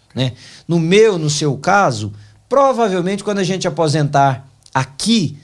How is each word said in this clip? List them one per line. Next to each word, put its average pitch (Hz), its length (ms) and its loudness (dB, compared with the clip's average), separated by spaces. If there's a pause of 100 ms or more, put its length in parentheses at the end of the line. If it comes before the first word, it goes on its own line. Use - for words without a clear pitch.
(140)
né? 123 200 -4 (340)
No 170 100 0
meu, 190 400 4
no 151 120 -2
seu 147 260 -2
caso, 147 560 0 (380)
provavelmente 208 720 0
quando 202 160 -4
a 196 60 0
gente 180 200 -4
aposentar 147 800 0 (280)
aqui, 165 720 -2